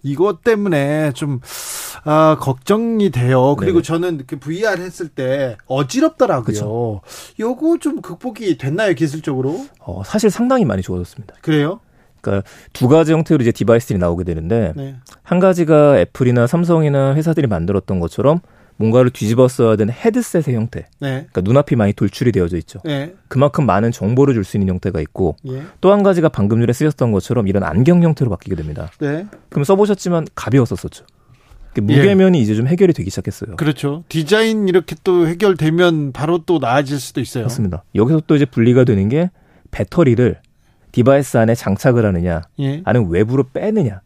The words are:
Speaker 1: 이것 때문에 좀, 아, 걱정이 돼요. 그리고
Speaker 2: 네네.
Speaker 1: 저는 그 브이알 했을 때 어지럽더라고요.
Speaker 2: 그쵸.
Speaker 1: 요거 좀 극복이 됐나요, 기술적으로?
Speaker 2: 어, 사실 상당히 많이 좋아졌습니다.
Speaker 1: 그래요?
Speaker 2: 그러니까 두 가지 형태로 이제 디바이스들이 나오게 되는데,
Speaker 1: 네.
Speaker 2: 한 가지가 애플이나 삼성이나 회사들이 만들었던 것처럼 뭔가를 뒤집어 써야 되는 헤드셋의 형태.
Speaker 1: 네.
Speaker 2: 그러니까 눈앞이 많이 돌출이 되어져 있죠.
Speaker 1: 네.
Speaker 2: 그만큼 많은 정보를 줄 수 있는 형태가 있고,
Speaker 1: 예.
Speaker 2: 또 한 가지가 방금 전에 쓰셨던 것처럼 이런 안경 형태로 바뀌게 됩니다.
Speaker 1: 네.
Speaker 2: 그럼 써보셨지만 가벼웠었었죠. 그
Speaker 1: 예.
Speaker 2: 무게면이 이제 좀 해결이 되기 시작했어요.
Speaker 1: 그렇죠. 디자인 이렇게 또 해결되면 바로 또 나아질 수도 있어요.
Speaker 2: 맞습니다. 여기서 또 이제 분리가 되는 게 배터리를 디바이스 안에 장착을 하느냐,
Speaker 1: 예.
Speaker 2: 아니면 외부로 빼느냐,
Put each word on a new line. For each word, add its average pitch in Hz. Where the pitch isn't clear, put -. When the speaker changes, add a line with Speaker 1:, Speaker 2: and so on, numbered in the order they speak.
Speaker 1:
이것 160
때문에 156
좀, 139
아, 156
걱정이 208
돼요. 127
그리고 175
Speaker 2:
네네. -
Speaker 1:
저는 165
그 156
브이알 175
했을 180
때 127
어지럽더라고요. 170
Speaker 2:
그쵸. 107
Speaker 1:
요거 262
좀 285
극복이 196
됐나요, 175
기술적으로? 151
Speaker 2:
어, 90
사실 214
상당히 240
많이 95
좋아졌습니다. 90
Speaker 1:
그래요? 156
Speaker 2:
그러니까 98
두 127
가지 156
형태로 156
이제 113
디바이스들이 113
나오게 87
되는데, 85
Speaker 1:
네. 135
Speaker 2:
한 175
가지가 156
애플이나 120
삼성이나 151
회사들이 156
만들었던 95
것처럼 127
뭔가를 123
뒤집어 120
써야 113
되는 107
헤드셋의 214
형태. 113
Speaker 1:
네. 135
Speaker 2:
그러니까 -
눈앞이 131
많이 104
돌출이 113
되어져 87
있죠. -
Speaker 1:
네. 147
Speaker 2:
그만큼 139
많은 104
정보를 123
줄 104
수 -
있는 98
형태가 87
있고, 78
Speaker 1:
예. 131
Speaker 2:
또 185
한 202
가지가 175
방금 110
전에 120
쓰셨던 143
것처럼 101
이런 98
안경 131
형태로 151
바뀌게 95
됩니다. 78
Speaker 1:
네. 151
Speaker 2:
그럼 143
써보셨지만 190
가벼웠었었죠. -
그 107
Speaker 1:
예. -
Speaker 2:
무게면이 190
이제 107
좀 113
해결이 175
되기 95
시작했어요. -
Speaker 1:
그렇죠. 147
디자인 208
이렇게 175
또 175
해결되면 165
바로 151
또 170
나아질 135
수도 -
있어요. 117
Speaker 2:
맞습니다. 101
여기서 147
또 165
이제 143
분리가 123
되는 104
게 160
배터리를 123
디바이스 135
안에 113
장착을 117
하느냐, 87
Speaker 1:
예. 139
Speaker 2:
아니면 117
외부로 110
빼느냐, 180